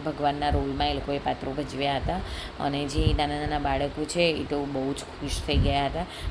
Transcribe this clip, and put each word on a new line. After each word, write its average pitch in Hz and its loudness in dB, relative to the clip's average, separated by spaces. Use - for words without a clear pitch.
ભગવાનના 147 0
રોલમાં 143 2
એ 147 2
લોકોએ 143 -2
પાત્રો 139 -2
ભજવ્યા 139 -2
હતા. 160 0
અને 143 0
જે 156 2
નાના 147 2
નાના 151 0
બાળકો 143 0
છે, 175 0
એ 156 4
તો 143 -2
બહુ 139 -2
જ - -6
ખુશ - -4
થઈ 143 4
ગયા 139 4
હતા, 156 -2